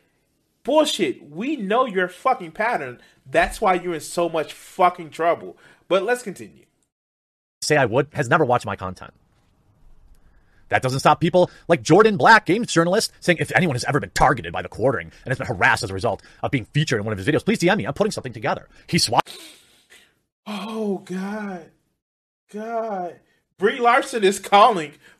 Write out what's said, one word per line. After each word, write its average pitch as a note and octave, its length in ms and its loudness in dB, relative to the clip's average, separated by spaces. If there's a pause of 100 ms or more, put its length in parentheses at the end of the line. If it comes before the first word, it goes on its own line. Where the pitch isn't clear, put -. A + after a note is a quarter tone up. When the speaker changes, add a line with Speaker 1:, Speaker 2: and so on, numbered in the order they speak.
(640)
Speaker 1:
bullshit. C4 640 0
We A#3+ 260 -6
know A3+ 300 0
your F#3 220 -2
fucking G3 440 -4
pattern. E3 480 -4 (280)
That's E3 320 -2
why F#3+ 140 2
you're F3 200 -6
in D3+ 60 -8
so E3+ 280 -4
much D#3+ 240 -6
fucking F3 580 -2
trouble. B2+ 460 -4 (320)
But F#3 160 0
let's A#3+ 180 -2
continue. A#2 420 -16 (960)
Speaker 2:
Say - 160 0
I C3+ 80 4
would B2+ 280 0
has A#2 160 -4
never D#3 160 2
watched A#2+ 220 0
my G2 100 -4
content. - 360 -12 (1600)
That G#2 140 0
doesn't C3 180 -2
stop D3+ 200 4
people F3 300 2 (180)
like C#3+ 140 2
Jordan G3+ 340 6
Black, G#3+ 300 6
games G3+ 260 0
journalist, F3 480 0
saying F3 200 0
if - 140 -4
anyone D3+ 200 2
has A#2+ 100 -6
ever C#3 140 0
been G2 120 -6
targeted A#2 420 0
by F2+ 100 -4
the F2 60 -12
quartering F#2+ 420 -4 (140)
and A#2+ 60 -6
has - 80 -4
been - 100 -8
harassed A2+ 340 2
as G#2+ 80 -6
a G2 40 -6
result F#2+ 280 -4 (200)
of A2+ 100 -4
being A2 140 -2
featured D3 340 -2
in G2+ 40 -6
one A2 80 -4
of G2 60 -4
his F#2+ 80 -10
videos, D3 180 0
please A3 140 0
D E3+ 100 0
M G3+ 100 2
me. G2+ 60 -4
I'm B2 100 -6
putting G#3 180 -2
something C3+ 200 -10
together. C#3+ 360 -6 (180)
He E3+ 120 -2
swa- - 220 0 (1300)
Speaker 1:
Oh, G#3 520 -6
God. F#3+ 720 -10 (840)
God. G#3+ 680 -8 (380)
Brie B3 220 0
Larson A#3+ 420 2
is G3+ 160 2
calling. G3+ 540 4 (280)